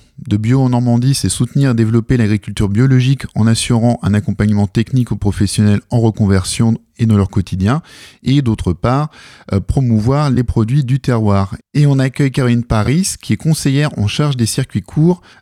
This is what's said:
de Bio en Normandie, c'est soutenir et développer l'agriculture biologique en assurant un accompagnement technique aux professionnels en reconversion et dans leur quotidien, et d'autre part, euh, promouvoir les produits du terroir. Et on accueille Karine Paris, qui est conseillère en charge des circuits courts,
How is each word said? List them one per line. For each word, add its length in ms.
de 120
Bio 240
en 80
Normandie, 440
c'est 140
soutenir 440
et 20
développer 420
l'agriculture 540
biologique 540
en 120
assurant 540
un 120
accompagnement 520
technique 460
aux 60
professionnels 720
en 100
reconversion 760
et 80
dans 120
leur 120
quotidien, 520
et 180
d'autre 300
part, 380
euh, 80
promouvoir 680
les 140
produits 420
du 160
terroir. 560
Et 120
on 140
accueille 320
Karine 320
Paris, 580
qui 120
est 40
conseillère 520
en 80
charge 300
des 80
circuits 360
courts, 400